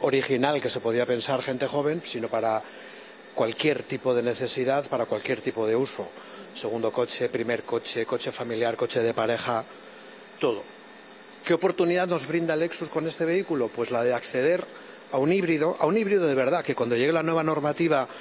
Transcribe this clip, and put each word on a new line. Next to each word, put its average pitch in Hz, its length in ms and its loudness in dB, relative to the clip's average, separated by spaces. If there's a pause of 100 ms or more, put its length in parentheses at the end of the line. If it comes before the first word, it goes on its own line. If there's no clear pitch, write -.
original 135 580 2
que 123 100 -2
se - 80 -2
podía 113 260 2
pensar 123 380 0
gente 135 240 -2
joven, 147 380 0
sino 123 240 -4
para 110 340 0 (720)
cualquier 127 480 2
tipo 127 320 0
de 120 80 2
necesidad, 127 640 0
para 117 200 -2
cualquier 110 340 -2
tipo 117 260 -2
de 110 80 2
uso. 120 320 0 (460)
Segundo 113 380 -2
coche, 123 380 -2
primer 117 340 -2
coche, 117 420 -2
coche - 280 -4
familiar, 117 420 -2
coche 120 260 0
de 113 140 2
pareja, 113 500 0 (760)
todo. 113 240 0 (800)
¿Qué 180 100 4
oportunidad 180 540 2
nos 165 180 0
brinda 165 300 0
Lexus 170 340 -2
con 160 160 -2
este 165 180 -2
vehículo? 165 440 0
Pues 117 240 -2
la 120 100 2
de 123 120 4
acceder 143 520 0 (460)
a 143 60 2
un 143 140 4
híbrido, 165 460 2
a 156 80 4
un 175 100 4
híbrido 196 300 4
de 143 80 4
verdad, 135 300 2
que 139 100 0
cuando 120 220 0
llegue 135 160 4
la 165 100 2
nueva 165 220 2
normativa 147 640 2 (120)